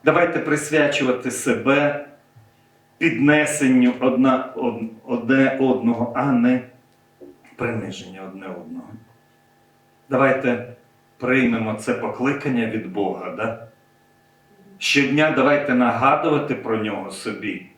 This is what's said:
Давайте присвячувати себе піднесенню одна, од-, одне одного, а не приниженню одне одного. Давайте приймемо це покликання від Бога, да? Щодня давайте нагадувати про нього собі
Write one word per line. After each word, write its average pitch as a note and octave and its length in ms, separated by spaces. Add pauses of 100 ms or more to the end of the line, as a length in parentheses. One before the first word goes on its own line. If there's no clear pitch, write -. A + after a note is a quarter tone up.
Давайте D#3+ 340
присвячувати C#3+ 920
себе C3+ 800 (880)
піднесенню C3+ 1000
одна, B2+ 560
од-, A2+ 340 (140)
одне C3 560
одного, A#2+ 560
а C#3 160
не B2 300 (920)
приниженню F#2+ 680
одне F#2+ 220
одного. F#2+ 420 (1200)
Давайте C3 640 (420)
приймемо A#2 580
це A#2+ 200
покликання B2 720
від G2+ 260
Бога, - 380
да? - 380 (1080)
Щодня C#3+ 520
давайте C3+ 440
нагадувати C#3 800
про A2+ 220
нього G#2 340
собі G2+ 560 (120)